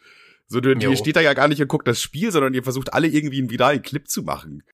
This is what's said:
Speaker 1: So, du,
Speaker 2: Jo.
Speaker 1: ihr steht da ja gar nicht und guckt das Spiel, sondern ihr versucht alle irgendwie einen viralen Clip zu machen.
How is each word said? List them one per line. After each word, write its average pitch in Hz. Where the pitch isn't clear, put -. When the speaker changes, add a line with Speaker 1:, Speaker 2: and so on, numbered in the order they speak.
Speaker 1:
So, 113
du, 131
Speaker 2:
Jo. 123
Speaker 1:
ihr 131
steht 120
da 170
ja 147
gar 135
nicht 151
und 143
guckt -
das 120
Spiel, 202
sondern 135
ihr 127
versucht 131
alle 156
irgendwie 147
einen 127
viralen 127
Clip -
zu -
machen. 73